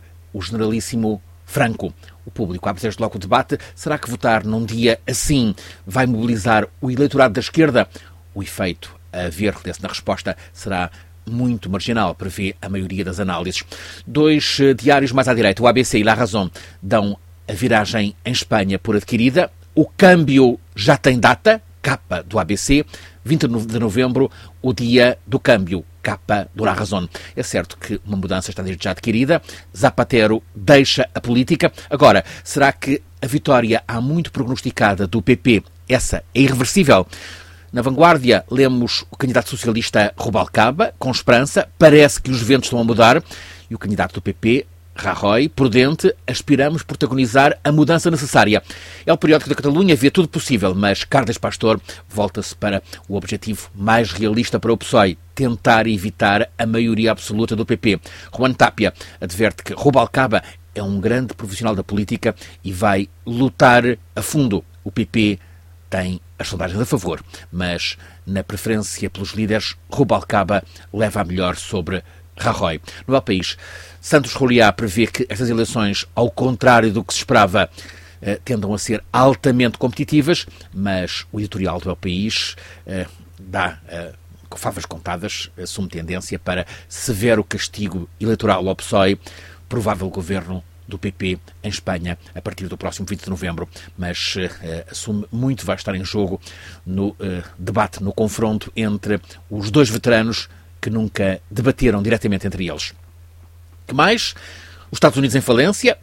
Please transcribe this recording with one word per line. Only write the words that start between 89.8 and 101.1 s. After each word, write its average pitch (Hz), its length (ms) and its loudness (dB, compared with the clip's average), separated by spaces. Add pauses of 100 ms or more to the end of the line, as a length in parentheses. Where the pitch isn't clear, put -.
governo 90 540 -8 (220)
do 95 140 -14
P 101 140 -6
P 92 260 -6 (240)
em 107 60 -8
Espanha 87 480 -6 (180)
a 90 60 -14
partir 92 260 -10
do 87 100 -12
próximo 92 300 -10
vinte 101 160 -8
de 98 60 -10
novembro, 87 400 -8 (280)
mas, 87 400 -6
eh, 85 540 -8
assume 104 400 -8
muito 120 340 -4
vai 95 120 -4
estar 98 180 -8
em 92 80 -8
jogo 98 380 -4 (440)
no, 95 360 -4
eh, 90 200 -6 (160)
debate, 101 460 -4
no 101 80 -4
confronto 107 640 -4
entre 104 460 -2 (280)
os 104 220 -6
dois 143 160 6
veteranos 113 640 0 (320)
que - 80 -6
nunca 101 600 -2